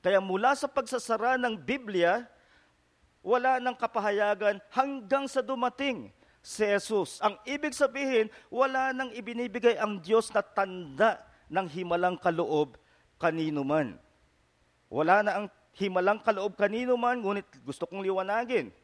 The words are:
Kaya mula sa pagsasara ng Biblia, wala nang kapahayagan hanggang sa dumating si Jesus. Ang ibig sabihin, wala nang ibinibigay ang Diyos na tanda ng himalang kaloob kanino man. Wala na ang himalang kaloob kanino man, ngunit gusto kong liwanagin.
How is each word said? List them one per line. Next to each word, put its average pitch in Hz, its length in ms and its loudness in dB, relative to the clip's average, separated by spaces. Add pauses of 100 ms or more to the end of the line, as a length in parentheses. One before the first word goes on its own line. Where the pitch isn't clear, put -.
Kaya 190 240 2
mula 202 320 2
sa 285 80 -8
pagsasara 240 720 -2
ng 240 240 -2
Biblia, 208 640 0 (960)
wala 247 400 2
nang 247 160 -4
kapahayagan 208 800 0 (160)
hanggang 269 560 0
sa 262 160 -2
dumating 240 640 -4 (320)
si - 200 -8
Jesus. 202 640 0
Ang 208 140 2 (120)
ibig 285 240 -2
sabihin, 254 600 2 (160)
wala 262 440 0
nang 254 200 -6
ibinibigay 233 680 0
ang 214 200 -2
Diyos 220 340 2
na 202 100 2
tanda 185 800 0 (240)
ng 185 220 -2
himalang 175 500 0
kaloob 156 560 0 (400)
kanino 160 480 0
man. 139 320 0 (960)
Wala 165 320 4
na 208 60 0 (100)
ang 208 60 -8 (320)
himalang 190 420 0
kaloob 202 380 0
kanino 240 420 0
man, 240 220 0
ngunit 202 240 -2 (180)
gusto 160 240 -8
kong 196 160 -8
liwanagin. 190 800 -2